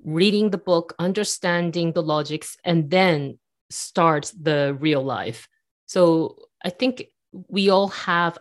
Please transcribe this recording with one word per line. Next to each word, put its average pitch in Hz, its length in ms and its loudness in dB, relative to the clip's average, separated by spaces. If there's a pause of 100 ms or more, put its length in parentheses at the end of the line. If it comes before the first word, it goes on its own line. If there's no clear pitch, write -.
reading 196 480 2
the 196 60 -4
book, 170 420 -2
understanding 175 960 -2
the 165 100 -2
logics, 151 600 -4
and 165 280 0
then 165 480 2 (320)
start 160 680 0
the 143 400 0
real 147 240 2
life. 113 440 -6 (400)
So 165 500 2 (260)
I 185 60 -4
think 254 360 -4 (440)
we 196 200 2
all 196 200 4
have 170 520 -2